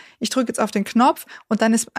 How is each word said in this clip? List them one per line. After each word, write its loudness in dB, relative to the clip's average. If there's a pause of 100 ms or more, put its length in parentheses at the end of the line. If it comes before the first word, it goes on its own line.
(200)
ich -6
drücke -2
jetzt -6
auf 0
den -2
Knopf 2 (220)
und -2
dann 4
ist -2